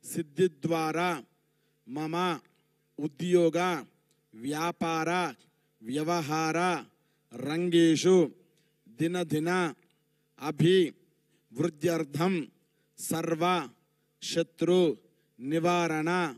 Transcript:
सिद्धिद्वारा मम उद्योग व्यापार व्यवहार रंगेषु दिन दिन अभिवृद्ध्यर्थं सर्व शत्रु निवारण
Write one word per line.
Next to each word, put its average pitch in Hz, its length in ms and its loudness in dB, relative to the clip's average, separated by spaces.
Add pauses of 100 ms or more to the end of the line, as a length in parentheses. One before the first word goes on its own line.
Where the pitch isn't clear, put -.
सिद्धिद्वारा 160 1160 -2 (640)
मम 156 260 -6 (840)
उद्योग 165 580 2 (800)
व्यापार 160 760 -4 (720)
व्यवहार 156 760 -2 (760)
रंगेषु 165 960 4 (680)
दिन 175 260 -2
दिन 160 500 -2 (680)
अभिवृद्ध्यर्थं 156 1900 -2 (640)
सर्व 160 440 -4 (800)
शत्रु 165 760 0 (420)
निवारण 160 680 0 (300)